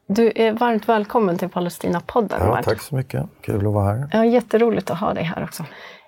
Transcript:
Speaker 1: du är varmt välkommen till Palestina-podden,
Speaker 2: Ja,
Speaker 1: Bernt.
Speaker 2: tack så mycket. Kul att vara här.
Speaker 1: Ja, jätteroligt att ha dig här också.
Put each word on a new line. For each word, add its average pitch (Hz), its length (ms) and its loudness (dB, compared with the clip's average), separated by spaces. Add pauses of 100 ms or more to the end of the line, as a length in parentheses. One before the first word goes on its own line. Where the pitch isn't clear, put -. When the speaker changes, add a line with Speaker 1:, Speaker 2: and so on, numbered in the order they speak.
Speaker 1:
du 220 280 4
är 226 180 2
varmt 233 360 0
välkommen 208 480 2
till 175 120 -4
Palestina-podden, 180 880 -2
Speaker 2:
Ja, 98 140 2
Speaker 1:
Bernt. - 120 -2
Speaker 2:
tack 110 160 0
så - 140 -8
mycket. 131 300 -4 (160)
Kul 107 260 0
att 104 60 0
vara 101 120 2
här. 120 260 -2
Speaker 1:
Ja, 220 140 4
jätteroligt 233 640 2
att 170 80 -4
ha - 140 0
dig 190 100 -4
här 165 200 -4
också. 175 200 -10 (440)